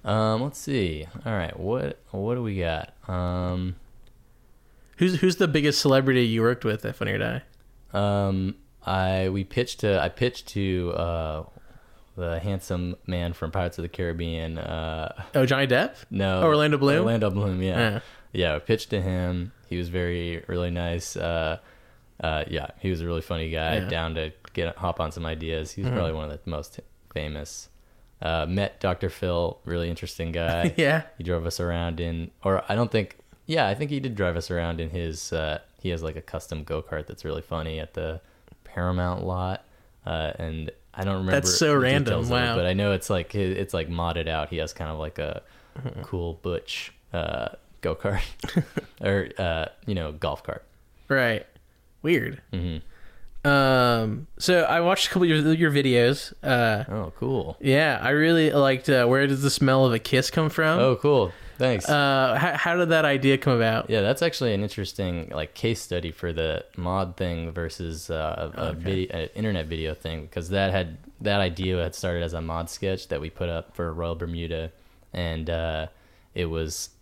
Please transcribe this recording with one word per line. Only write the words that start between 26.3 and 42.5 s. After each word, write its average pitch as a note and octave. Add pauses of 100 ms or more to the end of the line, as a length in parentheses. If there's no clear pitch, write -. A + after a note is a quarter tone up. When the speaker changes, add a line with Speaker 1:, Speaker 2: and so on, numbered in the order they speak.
Speaker 1:
of D2+
the E2+
most D2 (320)
famous. D2+ (540)
Uh, D#2+
met G2
Doctor F2+
Phil, F2
really E2+
interesting E2
guy. E2+
Speaker 2:
<laughs> -
Yeah. D#3 (160)
Speaker 1:
He E2+
drove E2+
us E2+
around E2+
in, E2 (120)
or F#2+
I G2+
don't A2+
think, G#2 (260)
yeah, D#3
I G2
think C#3+
he C#3
did B2+
drive F2+
us E2+
around E2+
in D#2+
his, E2
uh, D#2 (240)
he F#2
has, E2
like, D#2+
a D#2
custom D#2
go-kart D2+
that's -
really D#2
funny D#2+
at D#2
the D#2+ (420)
Paramount F2+
lot. F#2 (420)
Uh, D#2+
and D#2+ (240)
I F#2+
don't G2
remember F#2
Speaker 2:
That's -
so D3+
Speaker 1:
the C#3+
Speaker 2:
random. C3+ (180)
Speaker 1:
details A#2+
of -
it, B2
Speaker 2:
Wow. A#2+